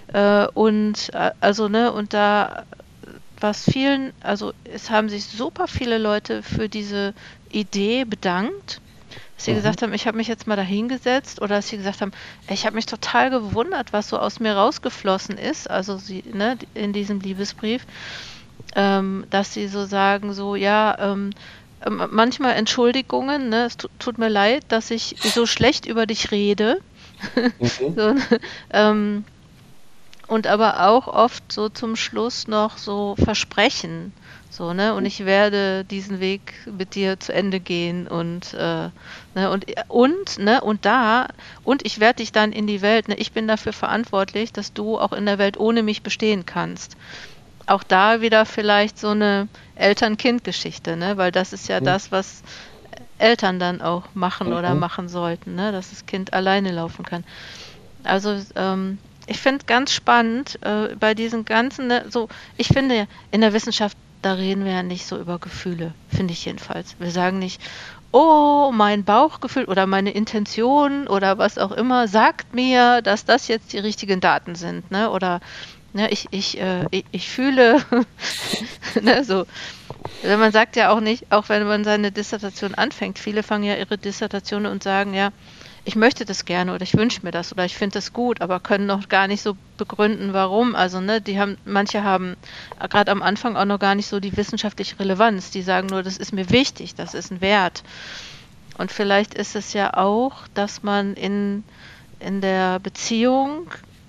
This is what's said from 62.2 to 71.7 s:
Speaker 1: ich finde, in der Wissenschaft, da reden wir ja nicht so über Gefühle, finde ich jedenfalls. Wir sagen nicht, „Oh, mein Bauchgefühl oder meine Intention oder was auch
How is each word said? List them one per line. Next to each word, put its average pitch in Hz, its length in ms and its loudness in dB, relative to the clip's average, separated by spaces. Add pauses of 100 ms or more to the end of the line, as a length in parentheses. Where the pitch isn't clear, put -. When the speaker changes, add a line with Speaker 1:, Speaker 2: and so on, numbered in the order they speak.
Speaker 1:
ich 240 120 -2
finde, 254 380 2 (220)
in 214 120 4
der 214 120 6
Wissenschaft, 214 420 -2 (280)
da 190 100 2
reden 190 320 -2
wir 196 60 -2
ja 185 120 -2
nicht 180 220 -8
so - 140 -8
über 175 200 -8
Gefühle, 170 540 -8 (200)
finde 180 200 0
ich - 120 -10
jedenfalls. - 540 -10
Wir 175 120 -6
sagen 180 280 0
nicht, 185 220 -8 (500)
„Oh, 294 640 6
mein 208 300 4
Bauchgefühl 262 640 2
oder 190 200 2
meine 196 260 0
Intention 262 960 0
oder 196 300 2
was - 220 2
auch 196 120 -2